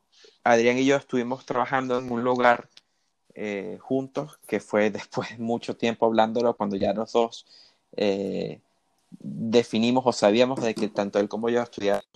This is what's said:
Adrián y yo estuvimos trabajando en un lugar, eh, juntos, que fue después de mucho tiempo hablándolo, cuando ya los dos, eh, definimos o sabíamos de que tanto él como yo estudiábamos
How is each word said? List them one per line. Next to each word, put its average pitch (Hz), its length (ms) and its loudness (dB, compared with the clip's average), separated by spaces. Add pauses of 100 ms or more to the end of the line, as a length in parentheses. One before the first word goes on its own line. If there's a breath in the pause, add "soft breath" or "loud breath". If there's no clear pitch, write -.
(440 soft breath)
Adrián 120 340 4
y 135 80 2
yo 139 120 4
estuvimos 127 480 -4
trabajando 127 520 -2
en 127 140 -6
un 120 120 -2
lugar, 123 440 2 (680)
eh, 95 480 -8
juntos, 135 560 -6 (100)
que 104 120 -2
fue 107 320 0
después 104 380 -8
de 110 80 -16
mucho 117 400 -4
tiempo 117 280 0
hablándolo, 113 500 2
cuando 101 200 -2
ya 98 180 0
los 107 200 -6
dos, 117 320 0 (500 soft breath)
eh, 98 640 -2 (500)
definimos 117 960 0
o 120 80 4
sabíamos 123 480 4
de 113 140 -2
que 110 140 -4
tanto 101 300 -2
él 104 100 0
como 113 200 -4
yo 120 120 0
estudiábamos 101 440 -2 (100)